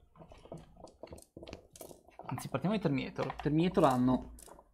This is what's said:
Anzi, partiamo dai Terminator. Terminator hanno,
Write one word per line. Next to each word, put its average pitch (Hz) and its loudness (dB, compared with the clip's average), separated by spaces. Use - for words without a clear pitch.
Anzi, - -8
partiamo 165 -2
dai 208 -2
Terminator. 135 -2
Terminator 165 4
hanno, 127 4